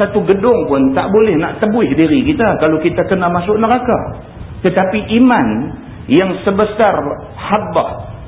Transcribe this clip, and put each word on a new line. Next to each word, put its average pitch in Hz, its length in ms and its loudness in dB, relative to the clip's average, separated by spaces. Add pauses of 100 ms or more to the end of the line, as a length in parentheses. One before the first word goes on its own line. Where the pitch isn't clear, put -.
satu 202 280 0
gedung 190 400 2
pun 135 240 2
tak 180 160 -2
boleh 202 320 4
nak - 200 -6
tebus 214 360 0
diri 151 320 4
kita 220 200 2 (120)
kalau 156 240 2
kita 175 240 0
kena 180 240 0
masuk 180 240 0
neraka. 226 720 -2 (320)
Tetapi 196 640 0
iman 208 240 4 (640)
yang 180 320 2
sebesar 208 520 2 (400)
habbah, 196 540 -2 (380)